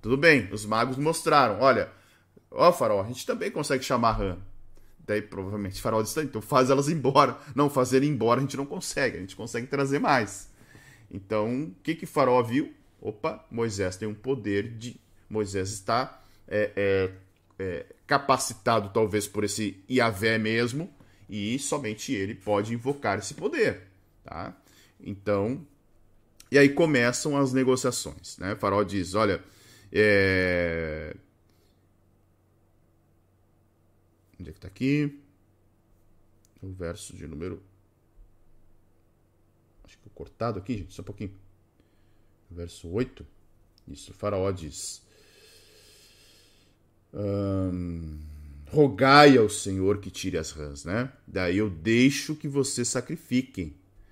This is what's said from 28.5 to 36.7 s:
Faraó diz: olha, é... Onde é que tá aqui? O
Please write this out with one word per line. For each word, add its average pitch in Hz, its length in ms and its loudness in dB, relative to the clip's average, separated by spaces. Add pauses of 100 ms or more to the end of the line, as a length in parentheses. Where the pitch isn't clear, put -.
Faraó 101 260 2
diz: 92 320 -4
olha, 101 280 2 (500)
é... 87 1200 2 (3250)
Onde 90 100 -14
é - 20 -18
que - 80 -20
tá - 60 -18
aqui? 143 540 -2 (1400)
O 98 120 -12